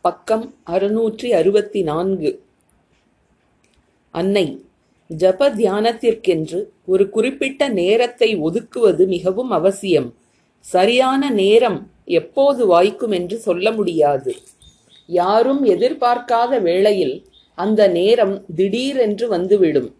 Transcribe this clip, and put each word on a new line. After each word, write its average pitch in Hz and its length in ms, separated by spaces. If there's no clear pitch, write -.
பக்கம் 220 540
அறுநூற்றி 214 600
அறுபத்தி 202 540
நான்கு. 165 600
அன்னை, 175 540
ஜப 190 360
தியானத்திற்கென்று 208 1080
ஒரு 190 240
குறிப்பிட்ட 269 580
நேரத்தை 220 680
ஒதுக்குவது 185 680
மிகவும் 185 440
அவசியம். 175 640
சரியான 262 680
நேரம் 208 600
எப்போது 247 600
வாய்க்கும் 202 440
என்று 180 280
சொல்ல 202 340
முடியாது. 151 640
யாரும் 226 580
எதிர்பார்க்காத 240 1000
வேளையில் 180 680
அந்த 202 340
நேரம் 190 560
திடீரென்று 226 720
வந்துவிடும். 175 720